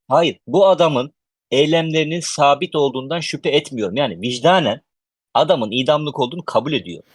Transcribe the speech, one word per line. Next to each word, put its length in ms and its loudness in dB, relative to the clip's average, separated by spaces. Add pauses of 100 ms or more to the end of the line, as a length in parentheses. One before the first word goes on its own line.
hayır. 380 2
Bu 200 4
adamın 460 2 (380)
eylemlerinin 720 0
sabit 560 0
olduğundan 440 -2
şüphe 300 -6
etmiyorum. 460 -2
Yani 240 -2
vicdanen 600 0 (540)
adamın 360 2
idamlık 500 -2
olduğunu 240 -4
kabul 280 -2
ediyor. 300 -6 (120)